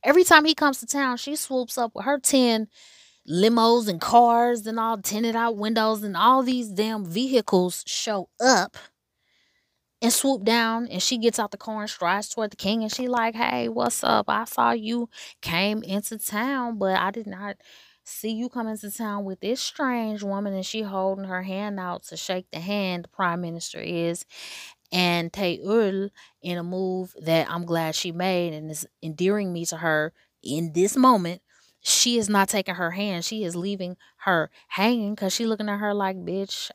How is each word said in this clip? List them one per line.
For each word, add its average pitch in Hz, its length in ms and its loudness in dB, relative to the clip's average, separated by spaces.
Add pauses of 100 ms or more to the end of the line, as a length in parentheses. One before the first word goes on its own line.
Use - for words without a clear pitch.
every 330 200 8
time 320 200 8
he 311 120 4
comes 285 240 2
to 233 80 -14
town, 262 300 0
she 285 180 -6
swoops 254 420 -4
up 233 160 -2
with - 120 -8
her 277 140 2
ten 233 480 4 (640)
limos 226 580 4
and 170 140 -4
cars 233 640 6
and 220 140 -4
all 226 180 0
tinted 226 380 -2
out 226 220 0
windows, 220 440 2
and 202 160 -6
all 247 240 6
these 247 280 0
damn 208 360 -2
vehicles 196 800 2
show - 440 -4 (100)
up 226 380 4 (1200)
and 233 140 2
swoop 269 300 2
down, 226 460 2
and 180 120 -6
she - 160 -2
gets 226 220 0
out 208 100 -2
the 202 80 -14
car 214 240 -8
and 208 80 -8
strides 185 400 -2
toward 214 220 -6
the - 40 -20
king, 220 280 -2
and 220 100 -6
she 254 140 -4
like, 233 260 0
"Hey, 233 340 -2
what's 233 360 -2
up? 214 260 2
I 220 160 0
saw 233 280 2
you 233 360 -4 (320)
came 202 400 -2
into 202 380 -6
town, 240 580 -4
but 190 220 2
I 180 100 0
did 214 160 -10
not 196 320 -10 (460)
see - 260 -10
you 226 180 -4
come 240 200 -6
into 214 240 -10
town 208 340 -6
with 190 140 -8
this 226 200 -4
strange 233 600 -4
woman." 196 320 -4
And 190 100 -4
she 220 200 -6
holding 190 420 -2
her 185 160 -6
hand 196 380 -6
out 180 240 -8
to - 120 -16
shake 185 360 -6
the 156 80 -10
hand 185 460 -4
the - 40 -20
prime 175 320 -2
minister 170 380 -8
is. 170 440 -4 (640)
And 175 440 0
Tae-eul, 196 760 0 (300)
in 175 160 -6
a 175 60 -6
move 185 560 -4
that 160 300 0
I'm 170 160 -6
glad 165 280 -2
she 170 200 -4
made 175 400 -2
and 156 180 -10
is 147 160 -10 (140)
endearing 185 500 -2
me 170 140 -6
to 165 120 -6
her 156 360 0 (280)
in 160 300 -4
this 175 240 2
moment, 208 460 4 (400)
she - 360 2
is 208 120 0
not 196 180 6
taking 190 280 -2
her 175 160 0
hand. 185 340 -4
She 220 180 -6
is 170 120 -4
leaving 180 420 -6 (220)
her 170 300 2 (200)
hanging 214 460 0
'cause 190 180 -2
she 233 120 -2
looking 214 220 -2
at 202 120 -4
her 208 140 -2
like, 190 240 -2
"Bitch, 185 580 -8